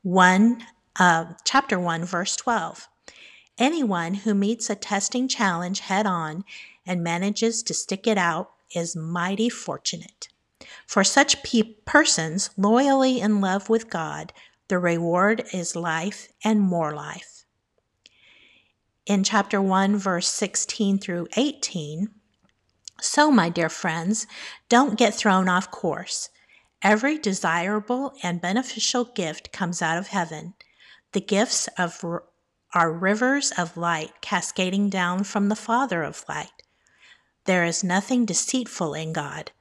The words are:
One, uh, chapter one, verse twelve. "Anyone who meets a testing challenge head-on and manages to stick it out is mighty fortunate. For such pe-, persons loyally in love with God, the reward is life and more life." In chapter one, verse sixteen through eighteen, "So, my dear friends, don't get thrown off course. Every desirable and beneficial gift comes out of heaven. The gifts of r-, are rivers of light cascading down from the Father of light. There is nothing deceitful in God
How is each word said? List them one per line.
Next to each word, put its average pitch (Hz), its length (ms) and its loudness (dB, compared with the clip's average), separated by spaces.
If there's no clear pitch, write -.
One, 190 640 6
uh, 165 360 4
chapter 262 340 2
one, 170 280 -2
verse 180 300 -4
twelve. - 520 -4
"Anyone 214 560 0
who 202 180 -2
meets 202 380 0
a 208 40 0
testing 214 540 -2
challenge 185 520 -2
head-on 185 680 -2
and 180 180 -2
manages 202 600 -2
to - 100 -6
stick - 320 -6
it 220 100 2
out 175 340 0
is 170 220 -6
mighty 175 540 -2
fortunate. - 760 -10
For 196 180 2
such - 380 4
pe-, 220 320 2
persons 190 720 2
loyally 262 640 4
in 208 220 2
love 196 260 -2
with 226 220 0
God, 156 420 -8
the 185 100 0
reward 175 760 2
is 175 240 -6
life 170 520 -4
and 220 160 4
more 170 360 2
life." - 500 -14
In 196 180 2
chapter 202 380 2
one, 196 380 2
verse 185 300 -2
sixteen - 680 -2
through 175 380 -6
eighteen, 180 720 -4
"So, 302 320 4
my 180 200 6
dear 170 180 0
friends, 170 580 -4
don't 247 260 6
get 220 180 4
thrown 185 320 2
off 180 240 0
course. - 600 -6
Every 226 380 4
desirable 202 1040 -2
and 175 180 -2
beneficial 226 640 -2
gift 170 480 -8
comes 175 300 -4
out 165 160 0
of 190 80 -6
heaven. 165 480 -6
The 196 100 -2
gifts - 560 0
of 175 260 -4
r-, 170 220 -6
are 165 200 4
rivers 220 680 2
of 175 180 -4
light 165 460 -4
cascading 190 640 0
down 185 360 0
from 202 260 0
the 214 60 0
Father 240 460 -2
of - 280 -8
light. - 320 -10
There 180 200 2
is 170 200 -2
nothing 196 400 2
deceitful 190 720 -2
in 160 180 -6
God 151 380 -8